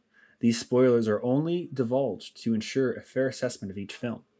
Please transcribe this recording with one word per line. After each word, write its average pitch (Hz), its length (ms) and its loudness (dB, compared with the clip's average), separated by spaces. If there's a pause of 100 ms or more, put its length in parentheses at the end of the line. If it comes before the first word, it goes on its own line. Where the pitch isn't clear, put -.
(400)
These 117 200 2
spoilers 123 480 4
are 104 160 0
only 156 500 0
divulged 127 680 -2
to 113 100 0
ensure 120 400 0
a - 80 -12
fair 131 260 -2
assessment 123 440 -6
of 95 60 -12
each 101 180 -10
film. 117 280 -8 (160)